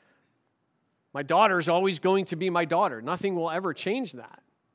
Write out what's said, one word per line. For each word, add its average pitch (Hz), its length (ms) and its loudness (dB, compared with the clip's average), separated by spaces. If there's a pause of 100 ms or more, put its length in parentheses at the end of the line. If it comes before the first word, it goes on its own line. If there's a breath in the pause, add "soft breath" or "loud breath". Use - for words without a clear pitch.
(1120 soft breath)
My 139 120 -6
daughter's 175 440 4
always 180 300 2
going 190 280 2
to 175 100 -8
be 180 160 -2
my 175 120 2
daughter. 165 380 0
Nothing 180 340 -4
will 165 140 -2
ever 170 240 -4
change 220 380 -6
that. - 320 -18 (320)